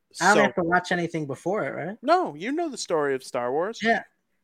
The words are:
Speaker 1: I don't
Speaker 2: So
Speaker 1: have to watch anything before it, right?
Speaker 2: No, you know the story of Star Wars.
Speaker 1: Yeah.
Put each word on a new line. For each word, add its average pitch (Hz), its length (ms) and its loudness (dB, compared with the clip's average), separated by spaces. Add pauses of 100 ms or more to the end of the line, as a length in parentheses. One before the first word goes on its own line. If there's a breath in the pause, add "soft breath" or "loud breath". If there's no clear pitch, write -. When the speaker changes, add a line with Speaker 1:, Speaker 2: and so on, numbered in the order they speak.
(220)
Speaker 1:
I 175 60 6
don't 208 80 8
Speaker 2:
So 220 60 6
Speaker 1:
have 202 120 2
to 185 80 0
watch 175 300 2
anything 165 340 -2
before 165 400 -4
it, 127 60 -6
right? 151 280 -8
Speaker 2:
No, 285 340 2
you 196 180 -6
know 330 180 -2
the 247 80 -10
story 143 360 0
of 127 100 -4
Star 123 260 -4
Wars. 175 320 -2
Speaker 1:
Yeah. 220 220 2 (400)